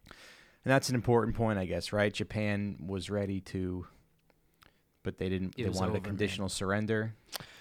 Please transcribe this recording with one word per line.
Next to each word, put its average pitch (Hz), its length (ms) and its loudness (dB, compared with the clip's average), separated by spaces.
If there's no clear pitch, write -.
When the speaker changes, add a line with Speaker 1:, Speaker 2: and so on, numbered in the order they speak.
Speaker 1:
And 127 80 2
that's 135 160 4
an 123 80 0
important 117 400 4
point, 107 240 2
I 92 60 0
guess, 85 260 -2
right? 104 220 2
Japan 101 640 -2
was 95 220 -4
ready 98 320 0
to, 92 460 -4
but 92 160 -6
they 92 100 0
didn't. 92 280 0
Speaker 2:
It 127 60 -4
Speaker 1:
They 101 60 2
Speaker 2:
was 90 80 0
Speaker 1:
wanted 92 140 2
Speaker 2:
over, 107 60 0
Speaker 1:
a 98 40 -2
Speaker 2:
man. 101 80 -8
Speaker 1:
conditional 98 400 0
surrender, 107 640 0